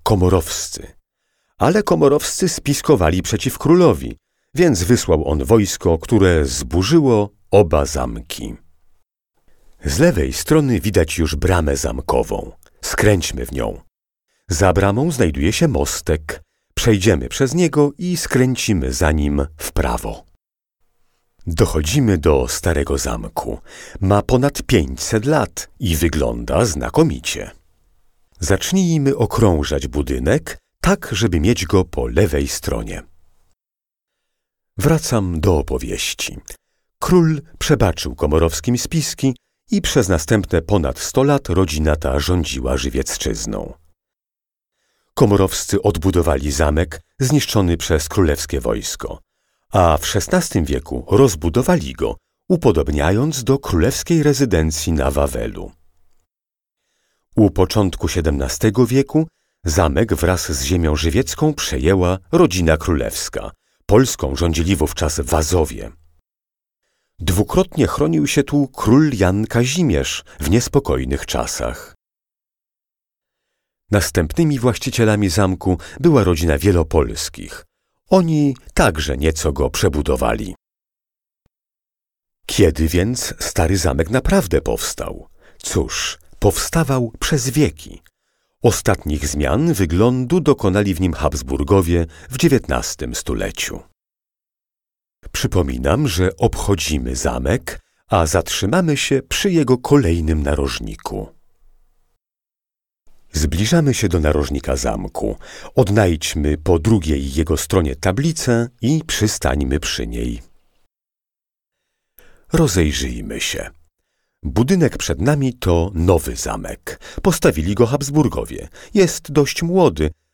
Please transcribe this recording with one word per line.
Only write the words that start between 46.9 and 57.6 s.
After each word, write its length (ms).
zniszczony 580
przez 320
królewskie 520
wojsko, 600
a 240
w 100
szesnastym 580
wieku 460
rozbudowali 800
go, 240
upodobniając 960
do 140
królewskiej 640
rezydencji 680
na 180
Wawelu. 640
U 140
początku 580